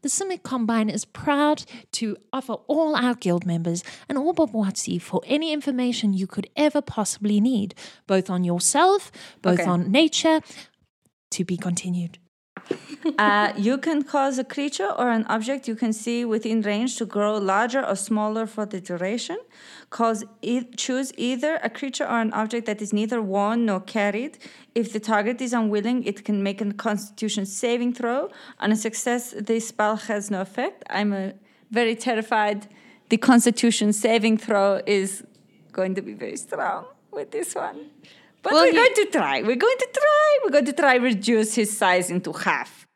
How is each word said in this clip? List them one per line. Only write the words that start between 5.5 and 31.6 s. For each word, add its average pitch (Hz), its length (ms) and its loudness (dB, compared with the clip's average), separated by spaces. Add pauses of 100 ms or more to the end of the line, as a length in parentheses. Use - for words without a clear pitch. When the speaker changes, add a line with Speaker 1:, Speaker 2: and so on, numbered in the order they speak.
Speaker 1:
information 247 640 0
you 185 140 -2
could - 280 -6
ever 294 240 4
possibly 208 600 0
need, 208 340 0 (320)
both 190 240 0
on 180 140 0
yourself, 294 680 2 (320)
both 180 180 4
Speaker 2:
Okay. 175 80 0
Speaker 1:
on 180 220 0
nature. 311 500 4 (920)
To 185 120 -2
be 175 120 -2
continued. 175 640 -4 (1000)
Speaker 2:
Uh, 208 380 4
you 220 200 2
can 294 280 0
cause 277 340 0
a 254 60 -2
creature 294 440 -4
or 247 220 0
an 220 160 2
object 247 420 -4
you 226 60 -4
can 220 180 0
see 240 320 -2
within 220 380 0
range 208 340 -2
to 233 80 -4
grow 208 320 0
larger 220 480 0
or 196 120 -2
smaller 214 500 -2
for 214 180 -6
the 202 160 -8
duration. 185 560 -6 (540)
Cause 226 340 0 (180)
e-, 240 200 0 (140)
choose 262 420 -2
either 262 380 0
a - 120 -6
creature - 380 -6
or 233 140 0
an 220 120 -2
object 226 340 -4
that 214 140 -4
is 208 120 -4
neither 220 280 -2
worn 208 460 0
nor 190 140 0
carried. 208 580 -4 (380)
If 233 160 -2
the 214 80 -4
target 214 420 0
is 240 100 -4
unwilling, 220 520 0
it 202 200 -6
can 208 180 0
make 196 200 -2
a 202 100 -2
Constitution 208 720 -4
saving 240 480 -2
throw. 254 360 -4 (300)
On 208 100 0
a 220 60 4
success, 240 600 -4
the 226 240 -2
spell 214 360 0
has 208 340 -6
no 190 100 -2
effect. 247 480 -6
I'm, 208 240 0
uh, 190 180 -4 (420)